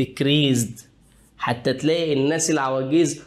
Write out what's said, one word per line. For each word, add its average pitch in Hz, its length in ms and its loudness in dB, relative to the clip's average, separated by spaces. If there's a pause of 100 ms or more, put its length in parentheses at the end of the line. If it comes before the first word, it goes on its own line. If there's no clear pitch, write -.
decreased، 135 800 0 (560)
حتى 123 360 -4
تلاقي 156 400 0
الناس 151 380 0
العواجيز 135 760 0